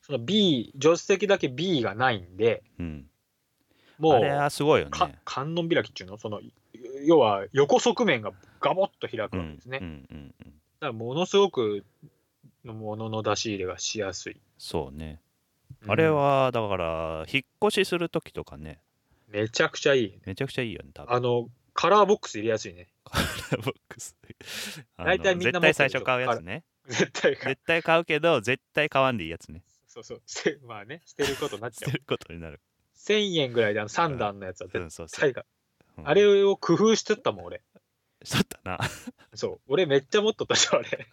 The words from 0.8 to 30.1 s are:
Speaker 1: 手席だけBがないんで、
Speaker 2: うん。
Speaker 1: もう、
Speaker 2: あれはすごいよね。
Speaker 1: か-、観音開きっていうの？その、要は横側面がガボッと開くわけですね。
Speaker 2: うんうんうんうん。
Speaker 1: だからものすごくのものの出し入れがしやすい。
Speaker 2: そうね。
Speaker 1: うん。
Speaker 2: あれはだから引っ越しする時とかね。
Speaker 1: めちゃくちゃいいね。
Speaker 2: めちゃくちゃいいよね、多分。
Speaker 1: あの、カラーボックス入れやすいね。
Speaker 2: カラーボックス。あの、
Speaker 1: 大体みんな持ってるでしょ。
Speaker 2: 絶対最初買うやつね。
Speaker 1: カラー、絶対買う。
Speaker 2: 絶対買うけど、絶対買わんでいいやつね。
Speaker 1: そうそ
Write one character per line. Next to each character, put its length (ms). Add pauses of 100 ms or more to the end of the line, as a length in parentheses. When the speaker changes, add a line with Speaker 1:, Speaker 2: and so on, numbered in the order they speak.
Speaker 1:
手 60
席 300
だ 120
け 100
B 340
が 120
な 160
い 100
ん 160
で、 260 (160)
Speaker 2:
う 40
ん。 240 (920)
Speaker 1:
も 140
う、 20
Speaker 2:
あ 60
れ 100
は 180
す 160
ご 140
い 20
よ 60
ね。 40
Speaker 1:
か-、 200 (140)
観 300
音 140
開 160
き 60
っ 20
て 100
い 40
う 40
の？ 60
そ 140
の、 100 (640)
要 140
は 340
横 280
側 240
面 180
が 100 (280)
ガ 120
ボ 140
ッ 120
と 100
開 200
く 80
わ 80
け 120
で 40
す 80
ね。 140
Speaker 2:
う 20
ん 20
う 40
ん 20 (180)
う 40
ん 40
う 60
ん。 60
Speaker 1:
だ 200 (300)
か 60
ら 60
も 220
の 120
す 100
ご 140
く 340 (800)
の 80
も 240
の 140
の 120
出 140
し 100
入 120
れ 80
が 120
し 200
や 160
す 160
い。 100 (160)
Speaker 2:
そ 360
う 40
ね。 240 (600)
Speaker 1:
う 60
ん。 20
Speaker 2:
あ 60
れ 120
は 440
だ 140
か 100
ら 540
引 100
っ 280
越 160
し 40
す 100
る 100
時 240
と 120
か 120
ね。 240 (480)
Speaker 1:
め 200
ち 140
ゃ 60
く 100
ち 120
ゃ 40
い 120
い 60
ね。 120
Speaker 2:
め 100
ち 80
ゃ 40
く 60
ち 60
ゃ 40
い 80
い 20
よ 100
ね、 120
多 100
分。 100
Speaker 1:
あ 60
の、 280 (260)
カ 160
ラ 120
ー 40
ボ 80
ッ 60
ク 100
ス 60
入 80
れ 60
や 80
す 100
い 60
ね。 140 (160)
Speaker 2:
カ 140
ラ 80
ー 360
ボ 80
ッ 40 (140)
ク 120
ス。 160 (800)
あ 60
の、 60
Speaker 1:
大 120
体 160
み 100
ん 60
な 80
持 80
っ 40
て 100
る 60
で 20
し 60
ょ。 40
Speaker 2:
絶 0
対 0
最 0
初 40
買 140
う 40
や 140
つ 40
ね。 240 (180)
Speaker 1:
カ 80
ラ 60
ー、 20
絶 240
対 140
買 160
う。 20
Speaker 2:
絶 120
対 160
買 180
う 40
け 160
ど、 200
絶 220 (120)
対 140
買 140
わ 100
ん 40
で 80
い 40
い 20
や 80
つ 100
ね。 140 (240)
Speaker 1:
そ 140
う 40
そ 120